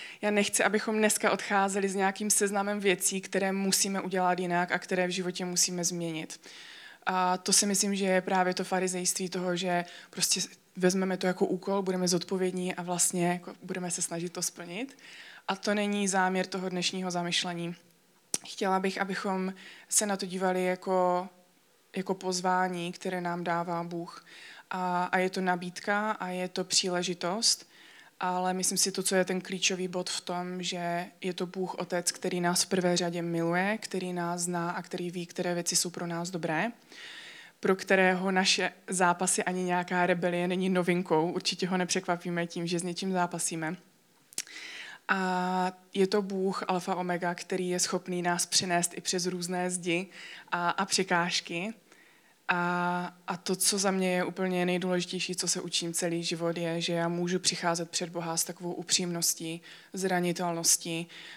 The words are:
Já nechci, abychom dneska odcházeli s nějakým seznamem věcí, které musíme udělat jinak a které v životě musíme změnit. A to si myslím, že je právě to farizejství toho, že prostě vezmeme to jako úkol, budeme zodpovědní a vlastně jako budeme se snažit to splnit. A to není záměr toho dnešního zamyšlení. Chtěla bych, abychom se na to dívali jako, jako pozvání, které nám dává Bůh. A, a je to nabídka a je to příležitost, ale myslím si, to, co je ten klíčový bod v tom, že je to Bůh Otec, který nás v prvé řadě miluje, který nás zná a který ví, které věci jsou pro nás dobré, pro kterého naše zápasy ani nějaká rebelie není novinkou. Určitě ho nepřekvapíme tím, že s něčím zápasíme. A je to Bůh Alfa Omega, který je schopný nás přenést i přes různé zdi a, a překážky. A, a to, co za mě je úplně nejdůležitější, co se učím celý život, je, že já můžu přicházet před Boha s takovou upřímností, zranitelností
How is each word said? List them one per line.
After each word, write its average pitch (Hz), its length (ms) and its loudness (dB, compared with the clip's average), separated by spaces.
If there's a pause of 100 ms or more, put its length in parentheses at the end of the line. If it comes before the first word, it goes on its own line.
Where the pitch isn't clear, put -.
(220)
Já 208 100 2
nechci, 202 320 4
abychom 214 340 2
dneska 214 340 4
odcházeli 196 580 2
s 185 60 -4
nějakým 202 340 0
seznamem 202 500 2
věcí, 190 420 2
které 190 300 0
musíme 196 500 2
udělat 180 380 2
jinak 175 320 0
a 180 80 2
které 185 280 0
v 180 40 -2
životě 180 340 -4
musíme 175 380 0
změnit. 170 560 -4 (640)
A 185 320 2
to 196 160 -2
si 208 120 6
myslím, 202 300 0
že 196 100 0
je 185 160 4
právě 185 320 2
to 185 100 -2
farizejství 185 640 -2
toho, 180 260 -2
že 175 300 0 (240)
prostě - 320 0 (360)
vezmeme 185 400 2
to 185 100 0
jako 185 180 2
úkol, 196 360 0
budeme 185 260 0
zodpovědní 180 680 0
a 180 60 -6
vlastně 175 460 2
jako 175 260 -2 (100)
budeme 180 280 -4
se 175 100 -4
snažit 170 320 -4
to 180 80 -8
splnit. 180 560 -6 (500)
A 196 80 0
to 202 180 0
není 208 340 2
záměr 185 380 4
toho 185 240 -4
dnešního 180 420 -2
zamyšlení. 175 640 -2 (680)
Chtěla 190 340 2
bych, 190 220 0
abychom 190 520 -2 (360)
se - 160 2
na 202 120 0
to 196 80 -6
dívali 185 400 0
jako, 180 640 2 (640)
jako 190 180 -2
pozvání, 185 800 0
které 185 300 -4
nám 175 220 -2
dává 170 400 -2
Bůh. 175 420 -8 (440)
A, 180 340 0
a 180 140 2
je 185 120 4
to 190 120 -4
nabídka 185 680 0
a 185 160 -6
je 180 200 -4
to 180 160 -2
příležitost, 180 1080 0 (500)
ale 180 340 0
myslím 185 240 -2
si, 190 140 2
to, 190 120 -2
co 190 120 2
je 185 100 6
ten 185 160 0
klíčový 185 460 -2
bod 180 220 -4
v - 120 -6
tom, 180 420 -4
že 175 420 -2 (160)
je 185 120 -2
to 180 120 -4
Bůh 185 280 -4
Otec, 175 380 -2
který 180 300 -2
nás 175 220 4
v - 40 -6
prvé 180 300 4
řadě 175 240 0
miluje, 170 600 2
který 185 320 -4
nás 175 280 -2
zná 175 300 -2
a 175 100 -6
který 175 300 -6
ví, 175 140 -6
které 175 280 -2
věci 175 220 0
jsou - 140 0
pro 170 180 -6
nás 170 220 -4
dobré, 170 420 -2 (880)
pro 190 160 4
kterého 190 560 4
naše 185 400 4 (160)
zápasy 180 560 4
ani 185 200 -2
nějaká 180 420 2
rebelie 175 420 2
není 185 220 2
novinkou. 175 640 4
Určitě 180 360 -2
ho 185 100 2
nepřekvapíme 175 720 0
tím, 170 200 -4
že 175 120 0
s 175 40 -2
něčím 185 280 -4
zápasíme. 175 640 -2 (1300)
A 185 640 2 (220)
je 190 140 4
to 208 140 2
Bůh 190 460 0
Alfa 185 280 0
Omega, 180 400 0
který 180 340 -4
je 180 100 0
schopný 180 420 -2
nás 175 240 0
přenést 175 520 0
i 175 40 -8
přes 180 240 -2
různé 180 440 -2
zdi 180 380 0 (440)
a, 175 180 0
a 190 160 0
překážky. 175 880 0 (760)
A, 175 640 0 (140)
a 190 100 -4
to, 190 180 -2
co 190 220 2
za 190 140 2
mě 185 200 2
je 180 120 2
úplně 180 420 0
nejdůležitější, 180 680 0
co 180 120 -4
se 180 140 0
učím 170 320 -2
celý 170 300 0
život, 170 340 0
je, 170 240 -2
že 170 120 0
já 170 140 2
můžu 175 320 0
přicházet 170 500 0
před 180 200 -4
Boha 170 280 -4
s - 60 2
takovou 175 300 -6
upřímností, 170 880 -2 (320)
zranitelností 175 1120 0 (300)